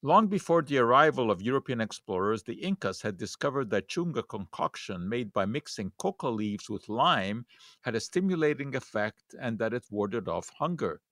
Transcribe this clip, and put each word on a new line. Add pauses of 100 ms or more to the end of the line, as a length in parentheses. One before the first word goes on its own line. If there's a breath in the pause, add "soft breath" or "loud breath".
Long
before
the
arrival
of
European
explorers,
the
Incas
had
discovered
that
chunga
concoction
made
by
mixing
coca
leaves
with
lime (360 loud breath)
had
a
stimulating
effect
and
that
it
warded
off (100)
hunger. (120)